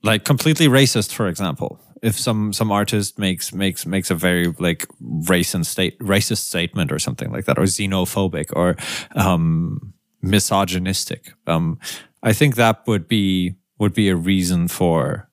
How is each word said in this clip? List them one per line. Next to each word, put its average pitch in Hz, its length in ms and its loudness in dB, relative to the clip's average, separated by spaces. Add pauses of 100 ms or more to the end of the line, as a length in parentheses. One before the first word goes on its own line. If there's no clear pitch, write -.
like, 107 220 0
completely 151 420 2
racist, 127 460 4
for 104 160 -2
example, - 500 -6 (220)
if 110 180 0
some, 107 320 0
some 110 180 -2
artist 104 480 0
makes, 92 360 -2
makes, 95 320 -2
makes 92 260 -2
a 90 40 2
very, 87 320 2 (120)
like, 85 260 -2 (160)
racist 82 680 0
state-, - 320 -2
racist 104 400 0
statement 85 520 -4
or 73 80 -4
something - 320 -6
like - 140 -6
that, - 120 2
or - 60 2
xenophobic 95 880 -2
or, 87 220 2 (400)
um, 85 760 0 (280)
misogynistic, 95 1120 -2 (160)
um, 82 320 0 (440)
I 110 100 2
think 139 220 2
that 113 320 2
would 101 200 0
be, 95 480 2 (240)
would 101 140 2
be 104 160 4
a 92 80 4
reason 87 500 2
for 82 640 0